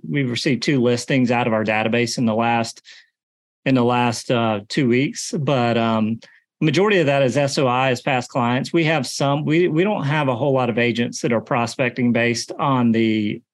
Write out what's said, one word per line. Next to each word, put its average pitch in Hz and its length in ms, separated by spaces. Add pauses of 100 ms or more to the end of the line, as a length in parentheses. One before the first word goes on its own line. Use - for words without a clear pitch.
we've 143 240
received 165 320
two 143 200
listings 120 480
out 120 160
of 113 80
our 110 100
database 113 540
in 123 80
the 110 80
last, 117 480 (800)
in 135 100
the 123 100
last, 120 460
uh, 113 380
two 147 180
weeks. 127 520
But, 123 400
um, 113 420 (400)
majority 180 380
of 160 80
that 139 160
is 127 140
S 139 220
O 143 80
I, 131 240
is 123 120
past 131 280
clients. 123 420
We 170 120
have 151 220
some, 143 380
we, 160 240
we 156 140
don't 202 220
have 147 240
a 123 80
whole 139 160
lot 127 180
of 110 80
agents 120 440
that 123 100
are 110 80
prospecting 120 720
based 117 460
on 131 340
the 110 480 (140)